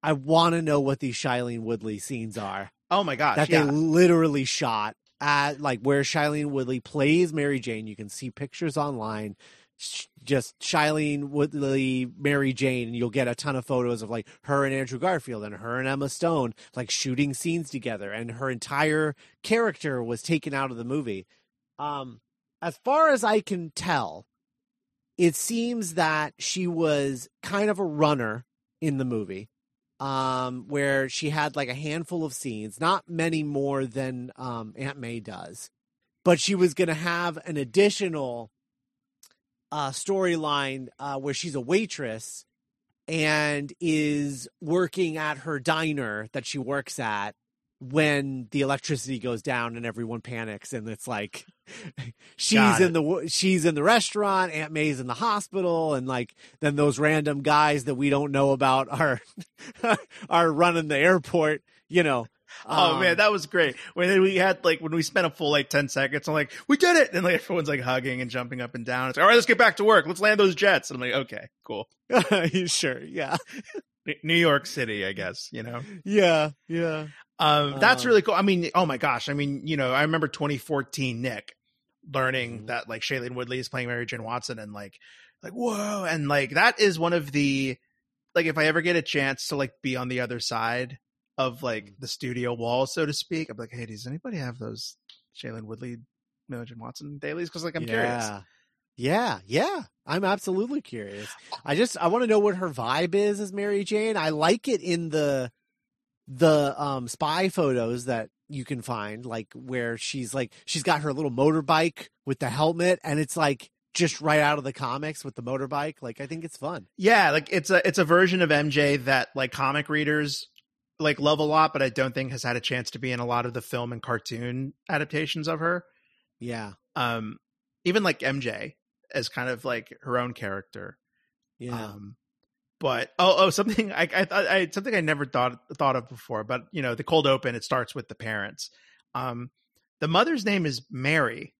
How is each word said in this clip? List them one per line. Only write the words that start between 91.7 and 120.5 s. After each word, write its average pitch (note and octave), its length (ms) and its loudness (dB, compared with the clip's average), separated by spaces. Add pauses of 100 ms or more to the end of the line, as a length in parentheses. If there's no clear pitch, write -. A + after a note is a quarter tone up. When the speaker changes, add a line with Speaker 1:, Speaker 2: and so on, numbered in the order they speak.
Speaker 1:
Mm-hmm. G2+ 160 -20
Speaker 2:
the C3+ 80 -12
studio B2 440 -4
wall, A#2+ 340 0
so D#3 200 -2
to D3 80 -4
speak, D#3+ 340 -6
I'm G#2+ 80 -12
like, A2+ 160 -12
"Hey, A#2+ 140 -10
does A2 200 -14
anybody F3 320 -10
have B2 200 -8
those A2+ 380 -10 (380)
Shailene A2+ 300 -12
Woodley, A#2 320 -12 (540)
Mary A#2+ 160 -10
Jane A#2 120 -20
Watson C#3+ 400 -14
dailies?" D#3 300 -8
'Cause, E3 160 -12
like, E3+ 120 -6
I'm D#3+ 100 -6
curious. A#2+ 380 -2
Speaker 1:
Yeah. G#2 180 -6 (540)
Yeah, D#3 500 0
yeah. B3 360 0 (220)
I'm F3 200 -2
absolutely G3 580 -2
curious. G#2 480 -10 (340)
I C#3+ 100 0
just, A3+ 220 0
I E3+ 120 2
wanna A#3+ 180 2
know A3 140 4
what G3+ 160 2
her F#3 120 -4
vibe D3 460 -2
is G#3 260 2
as G3+ 100 -6
Mary G3+ 340 -2
Jane. G#3+ 340 -2
I D#3 100 0
like D#3+ 400 2
it A3+ 140 0
in E3+ 260 -2
the, C#3+ 420 0 (800)
the, C#3+ 500 4
um, C3+ 280 -4
spy D#3+ 420 -2
photos B2 560 0
that A#2 240 -4 (180)
you C3+ 160 -8
can C3 180 -8
find, A2 440 -8
like, A2+ 280 -8
where B2 440 -6
she's, B2 340 -8
like, C3 220 -4 (100)
she's - 200 -6
got D3+ 180 2
her D3+ 100 -2
little C#3+ 180 -2
motorbike D#3 800 2 (160)
with C3+ 140 -2
the C3 100 -2
helmet, E3+ 560 2
and D3+ 160 -2
it's, - 160 -4
like, C#3+ 320 0 (260)
just E3+ 260 0
right D3+ 200 4
out D3 180 4
of C3+ 60 -8
the C3+ 80 -6
comics C#3+ 520 -6
with C#3 100 -10
the B2 80 -12
motorbike. C#3 580 -4
Like, A#2+ 200 -12
I C#3 60 -10
think D#3+ 180 -10
it's E3 120 -14
fun. D3 300 -10 (100)
Speaker 2:
Yeah, G3 360 6
like, D3+ 200 0
it's F3+ 180 0
a, F#3 160 6
it's F#3+ 120 0
a F3+ 60 6
version F3+ 380 4
of D#3+ 100 2
M D3 180 2
J C#3+ 280 4
that, B2+ 360 2
like, C3 180 -2
comic C#3 360 0
readers, D3+ 580 -2 (540)